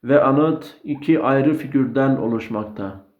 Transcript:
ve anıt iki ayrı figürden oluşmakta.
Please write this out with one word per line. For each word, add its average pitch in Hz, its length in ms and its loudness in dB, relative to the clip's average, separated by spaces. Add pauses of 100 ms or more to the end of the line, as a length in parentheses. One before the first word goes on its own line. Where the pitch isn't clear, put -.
ve 131 200 4
anıt 151 600 0
iki 147 380 0
ayrı 135 320 2
figürden 135 600 0
oluşmakta. 107 920 -6 (120)